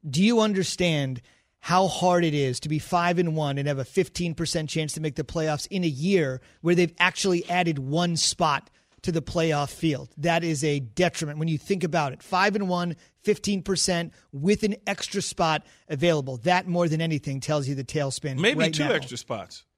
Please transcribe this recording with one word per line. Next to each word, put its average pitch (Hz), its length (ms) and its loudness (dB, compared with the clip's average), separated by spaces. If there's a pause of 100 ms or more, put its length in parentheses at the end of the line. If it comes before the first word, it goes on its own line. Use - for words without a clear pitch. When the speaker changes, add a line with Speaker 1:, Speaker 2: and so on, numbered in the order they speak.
Speaker 1:
do 143 140 2
you 226 180 4
understand 170 800 0 (380)
how 185 280 2
hard 175 380 2
it 160 80 2
is 139 280 0
to 151 100 -6
be 156 80 0
five 175 400 0
and 170 180 2
one 143 220 -2
and 139 100 -2
have 143 100 -2
a 131 60 -4
fifteen 175 500 -2
percent 160 360 -4
chance 156 240 -4
to 160 80 -8
make 156 140 -4
the 151 80 -4
playoffs 156 460 -2
in 185 140 -2
a 170 40 4
year 147 520 0 (220)
where 170 140 4
they've 175 220 2
actually 180 520 2
added 170 280 2
one 160 380 0
spot - 540 0 (320)
to 185 100 -2
the 160 80 0
playoff 151 500 0
field? 139 460 -2
That 165 280 0
is 156 200 -2
a 147 160 2
detriment 147 580 -2
when 160 100 -2
you 156 100 0
think 185 260 -2
about 151 300 0
it. - 80 -20
Five 190 320 2
and 196 160 -2
one, 175 260 -2 (260)
fifteen 196 400 0
percent 170 520 -2 (180)
with 175 300 2
an 214 140 0 (100)
extra 202 340 -6
spot 160 460 -2 (240)
available. 143 480 0
That 180 300 0
more 175 200 2
than 160 140 0
anything 143 380 -2
tells 143 280 -2
you 143 60 -2
the 135 100 -6
tailspin 139 540 -4
Speaker 2:
Maybe 220 220 2
Speaker 1:
right 160 120 2
Speaker 2:
two 151 120 0
Speaker 1:
now 147 80 2
Speaker 2:
extra 135 260 -2
spots. - 460 -10 (140)